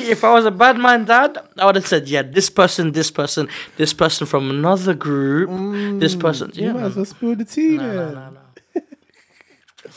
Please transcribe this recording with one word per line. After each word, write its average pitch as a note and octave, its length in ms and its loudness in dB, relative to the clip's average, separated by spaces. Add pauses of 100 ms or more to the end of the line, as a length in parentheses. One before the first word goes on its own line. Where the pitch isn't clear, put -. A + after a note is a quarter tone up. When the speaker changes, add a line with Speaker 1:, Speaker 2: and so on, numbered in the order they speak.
(100)
Speaker 1:
If A3+ 140 0
I A3+ 100 6
was A#3 100 6
a A3 60 2
bad A#3 280 4
man A#3+ 260 4
dad, B3+ 340 2 (180)
I F#3+ 100 0
would G3 100 6
have F#3+ 100 -2
said, D3 220 0
"Yeah, C#3 140 0
this C#3+ 280 0
person, F3 420 2
this D#3 180 -2
person, D3 380 -4 (280)
this D3+ 180 0
person D#3+ 320 0
from C3+ 240 -2
another F3+ 440 0
group, C#3+ 560 -2 (500)
this F#3+ 140 2
Speaker 2:
Mm, F3+ 60 -6
Speaker 1:
person." D#3 340 -2
Speaker 2:
you G3+ 120 -4
Speaker 1:
Yeah, A3+ 60 -2
Speaker 2:
might B3 100 -4
as G3+ 80 -2
Speaker 1:
man. F#3+ 60 -8
Speaker 2:
well G3 80 -2
spill A#3 320 -4
the A3+ 80 -6
tea D#4 320 0
Speaker 1:
Nah, C4+ 100 -6
nah, A3 60 -6 (120)
Speaker 2:
then. D3+ 100 -8
Speaker 1:
nah, C3 160 -16
nah. C3+ 100 -20 (1600)